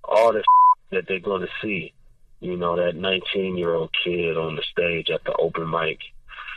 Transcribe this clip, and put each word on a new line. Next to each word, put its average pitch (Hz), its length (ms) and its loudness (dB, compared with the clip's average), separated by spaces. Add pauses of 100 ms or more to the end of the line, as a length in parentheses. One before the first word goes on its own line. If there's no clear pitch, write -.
all 113 280 6
the 107 100 0 (240)
<laughs> - 240 2
that 92 180 -2
they're 95 120 -4
gonna 92 280 -2 (140)
see. 95 300 -6 (480)
You 90 160 -6
know, 87 200 -2
that 87 200 0
nineteen-year-old 90 960 -2 (100)
kid 87 320 -2
on 80 200 -4
the - 140 -6
stage 85 400 -2
at 80 140 -4
the - 120 -4
open 82 340 -2
mic, 80 300 -4 (560)